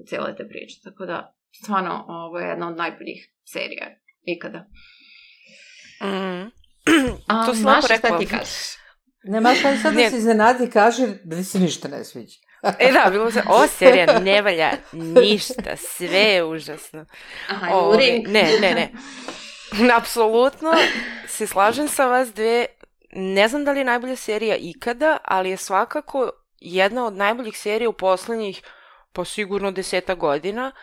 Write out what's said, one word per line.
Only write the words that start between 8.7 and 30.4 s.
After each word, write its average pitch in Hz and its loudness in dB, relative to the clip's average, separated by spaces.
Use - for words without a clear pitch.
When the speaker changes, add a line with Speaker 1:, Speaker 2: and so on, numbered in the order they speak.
Speaker 3:
Ne, 208 -2
maš, 254 4
ali 277 2
sad 220 0
da 233 4
Speaker 2:
Ne. 226 4
Speaker 3:
se 254 -2
iznenadi 226 4
i 214 -2
kaže 233 4
da 160 -10
ti 180 -4
se 190 -4
ništa 160 0
ne 131 -12
sviđa. - -18
Speaker 2:
E, 269 6
da, 240 6
bilo 220 0
se, 214 0
ova 247 6
serija 180 6
ne 196 4
valja 165 0
ništa, 190 2
sve 175 -4
je 196 4
užasno. 156 -12
Speaker 1:
Aha, 190 -8
Speaker 2:
Ove, 196 4
Speaker 1:
ring. 240 2
Speaker 2:
ne, 214 4
ne, 185 2
ne. 156 -2
Apsolutno 233 2
se - -8
slažem 220 0
sa 269 0
vas 247 2
dve. 226 0
Ne 190 2
znam 285 -4
da 285 0
li 277 -2
je 269 -2
najbolja 247 -2
serija 214 -4
ikada, 240 -2
ali 190 -2
je 190 -6
svakako - -2
jedna 202 0
od 208 -8
najboljih 214 -4
serija 220 -2
u 214 -4
poslednjih, 226 -2
pa 180 -8
sigurno 196 -6
deseta 185 -4
godina, 175 -4